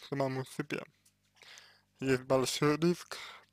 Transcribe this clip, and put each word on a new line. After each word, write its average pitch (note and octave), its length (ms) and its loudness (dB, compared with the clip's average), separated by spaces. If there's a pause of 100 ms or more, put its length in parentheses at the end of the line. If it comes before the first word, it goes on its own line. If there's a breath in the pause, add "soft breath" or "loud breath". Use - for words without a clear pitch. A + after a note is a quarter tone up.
самому C3 380 -2
себе. - 380 -6 (1160 loud breath)
Есть C3 240 2
большой C3+ 540 2
риск E3+ 400 0 (360 loud breath)